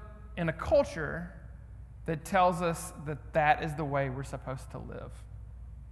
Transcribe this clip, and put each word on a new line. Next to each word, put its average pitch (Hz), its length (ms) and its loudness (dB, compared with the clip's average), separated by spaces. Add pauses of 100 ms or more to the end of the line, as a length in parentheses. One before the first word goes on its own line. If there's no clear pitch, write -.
(360)
in 170 140 0
a 156 40 0
culture 170 800 2 (720)
that 165 200 -2
tells 180 360 6
us 170 300 0 (140)
that 151 140 -4 (120)
that 151 320 6
is 156 120 -2
the 156 100 0
way 139 240 2
we're 131 140 -4
supposed 131 480 -6
to 127 80 -6
live. 120 320 -8 (800)